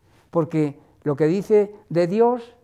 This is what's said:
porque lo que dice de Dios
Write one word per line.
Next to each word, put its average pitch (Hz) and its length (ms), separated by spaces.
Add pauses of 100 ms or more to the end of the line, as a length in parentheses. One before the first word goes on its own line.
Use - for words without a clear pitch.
(300)
porque 151 500 (240)
lo 147 120
que 151 120
dice 202 480 (140)
de 170 180
Dios 233 560